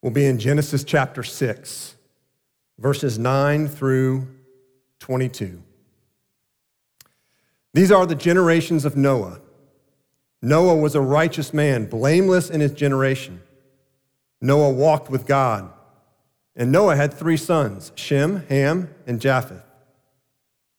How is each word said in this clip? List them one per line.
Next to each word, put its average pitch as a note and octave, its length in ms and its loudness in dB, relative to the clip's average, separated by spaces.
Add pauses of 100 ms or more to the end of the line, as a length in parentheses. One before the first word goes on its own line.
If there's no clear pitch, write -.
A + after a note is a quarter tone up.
will B2+ 60 -4
be C#3+ 160 2
in B2+ 100 0
Genesis C#3+ 460 0
chapter C3+ 400 -2
six, - 720 -10 (800)
verses C3+ 400 -4
nine C#3 500 0
through C3 600 -2 (720)
twenty-two. A#2+ 640 -8 (2000)
These F3+ 180 4
are F#3 140 6
the E3 80 -2
generations E3 720 2
of C3 100 -2
Noah. B2+ 440 0 (1040)
Noah E3 320 4
was D3+ 180 0
a D3 80 2
righteous D3+ 540 -2
man, C3+ 320 0
blameless F3 640 2
in D#3 100 0
his C#3+ 100 2
generation. C3+ 720 -2 (1000)
Noah C#3+ 280 4
walked D3+ 400 0
with C3 160 -4
God. A#2 480 0 (840)
And B2 160 -2
Noah F3 240 4
had C#3+ 160 0
three E3 240 -2
sons, D3 600 -4
Shem, D#3 500 -2
Ham, D3 480 -2 (140)
and A#2 120 -4
Japheth. B2+ 440 -2 (1160)